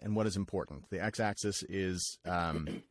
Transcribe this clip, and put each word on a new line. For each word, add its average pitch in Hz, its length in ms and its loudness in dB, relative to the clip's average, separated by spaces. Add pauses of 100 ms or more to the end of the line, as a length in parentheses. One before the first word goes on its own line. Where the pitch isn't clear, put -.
and 107 140 0
what 110 100 4
is 92 80 2
important. 92 560 -2
The 95 140 -2
x-axis 104 640 0
is, 92 560 0
um, 82 680 0